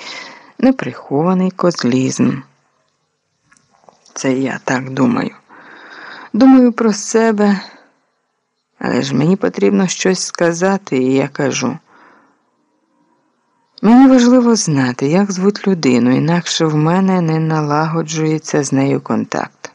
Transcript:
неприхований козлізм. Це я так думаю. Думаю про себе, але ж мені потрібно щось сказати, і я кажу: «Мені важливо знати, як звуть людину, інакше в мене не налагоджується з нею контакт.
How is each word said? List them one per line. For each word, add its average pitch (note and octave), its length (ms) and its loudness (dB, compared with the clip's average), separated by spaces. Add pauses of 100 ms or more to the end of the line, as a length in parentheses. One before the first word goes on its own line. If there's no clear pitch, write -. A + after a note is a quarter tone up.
(600)
неприхований F#3 920 -2
козлізм. C3 840 -2 (1800)
Це C3+ 200 -4
я C3+ 300 -4
так C3 260 -4
думаю. B2+ 460 -2 (1000)
Думаю B3 400 6
про A3+ 200 0
себе, G#3 680 0 (1200)
але - 220 -4
ж C#3 140 -6
мені D#3 200 2
потрібно G3 520 0
щось F#3+ 320 -2
сказати, F3 800 -2
і C3 160 0
я C#3 140 0
кажу: C3 500 -4 (2000)
«Мені B3 260 8
важливо A#3+ 480 4
знати, C#3 520 -2
як G3 240 0
звуть F#3+ 360 -2
людину, B2+ 480 2
інакше E3 500 -2
в D#3 100 0
мене F3+ 460 2
не D#3+ 180 -2
налагоджується D#3 1200 -2
з C3+ 100 -6
нею C3+ 280 0
контакт. - 720 -6